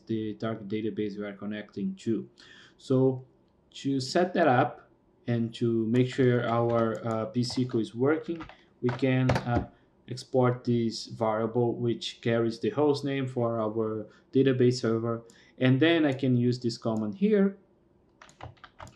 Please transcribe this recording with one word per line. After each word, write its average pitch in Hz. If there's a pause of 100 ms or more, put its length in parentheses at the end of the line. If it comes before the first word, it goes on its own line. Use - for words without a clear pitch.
the 110
target 107
database 104
we 104
are 104
connecting 104
to. 110 (500)
So 131 (580)
to 139
set 180
that 175
up 131 (380)
and 117
to 113
make 127
sure 123
our, 117
uh, 113
P 123
S 117
Q 127
L 113
is 104
working, 156 (400)
we 123
can, 131
uh, 120 (420)
export 123
this 117
variable 117
which 117
carries 117
the 110
host 139
name 139
for 117
our 110 (280)
database 123
server, 113 (360)
and 131
then 165
I 143
can 127
use 120
this 117
command 110
here. 196 (1400)